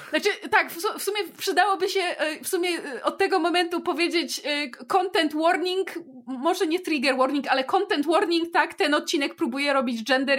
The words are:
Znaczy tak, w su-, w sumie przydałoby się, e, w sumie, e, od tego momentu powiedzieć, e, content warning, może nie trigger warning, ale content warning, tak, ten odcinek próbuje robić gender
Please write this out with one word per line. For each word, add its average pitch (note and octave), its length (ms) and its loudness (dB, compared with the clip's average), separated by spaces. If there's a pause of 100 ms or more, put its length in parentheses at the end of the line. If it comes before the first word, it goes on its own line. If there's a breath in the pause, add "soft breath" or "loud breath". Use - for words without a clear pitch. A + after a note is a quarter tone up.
(100)
Znaczy D#4+ 180 0 (220)
tak, F4 220 2
w E4 80 -10
su-, F4+ 180 -4
w - 40 -8
sumie G#4 160 -2 (200)
przydałoby F#4+ 500 2
się, F#4+ 120 0
e, D#4 440 -4
w - 40 -6
sumie, F4+ 200 0
e, D4+ 360 -4
od - 140 0
tego F#4+ 220 2
momentu E4+ 400 0
powiedzieć, E4 640 -2
e, D4 260 -2
content E4+ 640 0
warning, F4+ 600 0 (320)
może D4 400 0
nie D#4 140 0
trigger C#4+ 360 0
warning, C4+ 320 0
ale C4 160 2
content F4+ 420 0
warning, E4+ 460 2
tak, E4+ 220 2
ten D4+ 200 2
odcinek D4 400 -2
próbuje C#4 380 -2
robić B3+ 300 0
gender C4+ 360 2